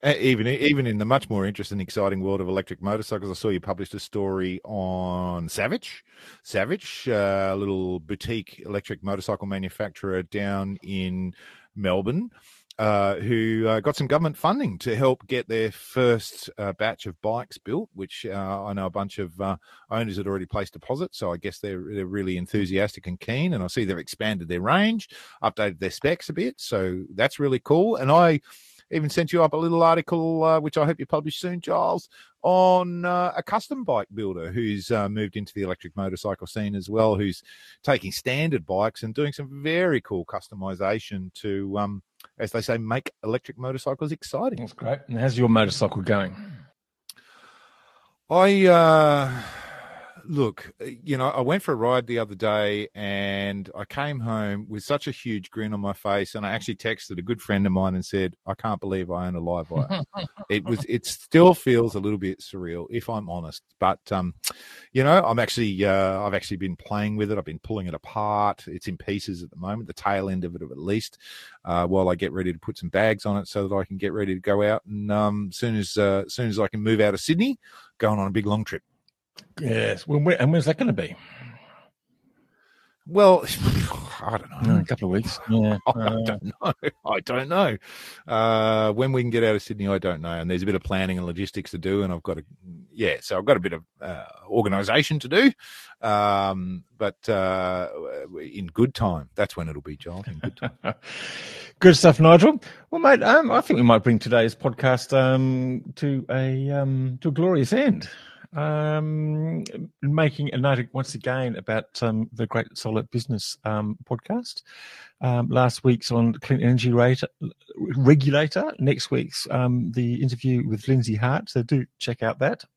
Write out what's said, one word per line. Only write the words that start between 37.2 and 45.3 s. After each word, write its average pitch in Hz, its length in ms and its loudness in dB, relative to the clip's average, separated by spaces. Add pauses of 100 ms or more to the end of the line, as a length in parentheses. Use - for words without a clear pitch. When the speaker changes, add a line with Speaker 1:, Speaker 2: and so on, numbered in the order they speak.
Speaker 1:
taking 127 280 0
standard 135 540 -2
bikes 101 360 0
and 110 140 -8
doing 147 160 -2
some 139 320 -12
very 160 380 0
cool 90 240 -6
customization 95 1120 -6
to, 98 440 -6
um, 101 240 -4 (340)
as 110 140 -6
they 117 100 -4
say, 113 160 -2
make 113 340 -6 (120)
electric 110 340 -6
motorcycles 131 540 -6
exciting. 185 480 -6
Speaker 2:
That's 117 140 -12
great. 127 340 -6
And 117 120 -6
how's 123 180 0